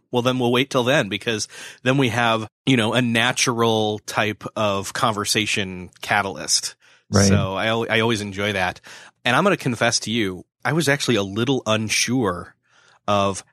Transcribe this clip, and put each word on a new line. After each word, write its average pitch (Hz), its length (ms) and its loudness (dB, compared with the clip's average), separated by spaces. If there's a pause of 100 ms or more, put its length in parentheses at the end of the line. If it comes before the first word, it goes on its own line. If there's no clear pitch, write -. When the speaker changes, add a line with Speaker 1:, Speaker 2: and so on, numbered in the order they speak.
(120)
Speaker 1:
well, 123 100 2
then 127 160 2
we'll 123 140 2
wait 127 180 2
till 127 140 2
then," 127 260 2
because 107 380 -4 (340)
then 131 160 2
we 135 120 4
have, 113 380 0 (200)
you 135 100 4
know, 110 160 2
a 123 80 2
natural 117 1000 2
type 104 440 -4 (120)
of 101 380 -2
conversation 101 960 -2 (120)
catalyst. 95 760 -2 (340)
Speaker 2:
Right. 101 180 4
Speaker 1:
So 98 280 2
I 95 100 -2
al-, 113 240 0
I 113 120 2
always 113 200 0
enjoy 101 320 -4
that. 92 280 -2 (440)
And 123 100 2
I'm 147 80 4
gonna 190 140 2
confess 117 440 0
to - 100 -6
you, 98 340 -2 (180)
I 123 100 0
was 156 140 0
actually 139 280 2
a 101 80 2
little 117 420 -2
unsure 107 920 -2 (520)
of 98 460 0